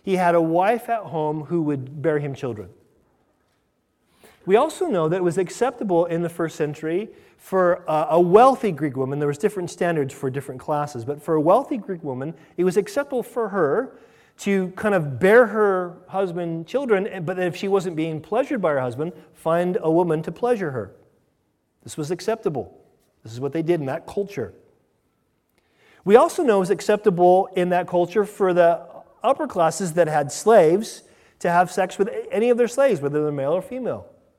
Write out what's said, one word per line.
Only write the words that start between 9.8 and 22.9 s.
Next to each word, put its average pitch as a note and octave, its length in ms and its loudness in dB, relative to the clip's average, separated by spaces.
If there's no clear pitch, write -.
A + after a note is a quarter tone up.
for C3+ 160 -6
different C3 320 -10
classes, D3 440 -4
but D3 180 -2
for E3 100 0
a D#3 80 4
wealthy A#3 360 2
Greek F#3+ 260 -10
woman, C#3 320 -8
it F3 80 -2
was F3+ 140 2
acceptable C4+ 460 -2
for A3+ 260 -6
her F#3+ 480 0
to G3 360 0
kind G#3 180 -2
of D3 260 -2
bear A3 280 6
her F#3+ 500 0
husband E3+ 600 -6
children, G#3 580 -2
but F3+ 140 -4
if F3+ 160 -2
she G3+ 120 -6
wasn't F#3+ 280 0
being D#3 260 -4
pleasured B3+ 400 -4
by E3+ 120 0
her C#3 60 0
husband, B2+ 320 -4
find F3 480 -2
a D#3+ 100 0
woman E3 300 2
to E3+ 100 -8
pleasure G#3+ 380 -2
her. A2+ 220 -8
This - 160 -14
was D#3 140 -6
acceptable. F3 680 -6